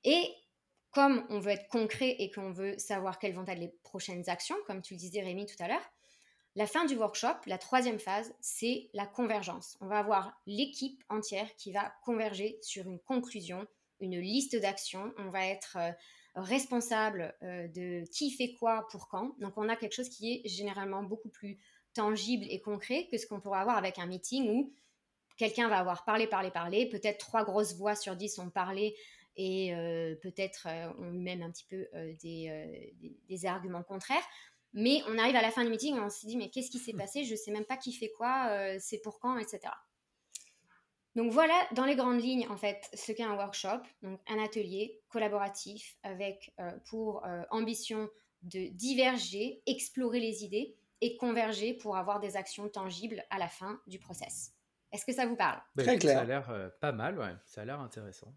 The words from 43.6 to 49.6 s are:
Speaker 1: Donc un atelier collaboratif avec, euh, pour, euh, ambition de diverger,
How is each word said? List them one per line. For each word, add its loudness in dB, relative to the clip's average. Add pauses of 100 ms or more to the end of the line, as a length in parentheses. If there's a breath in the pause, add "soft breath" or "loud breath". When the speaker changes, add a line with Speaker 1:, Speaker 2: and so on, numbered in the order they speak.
Speaker 1:
Donc -8
un 0
atelier -2
collaboratif -2
avec, -6
euh, -4 (200)
pour, -4
euh, -6
ambition -2 (320 soft breath)
de -4
diverger, 2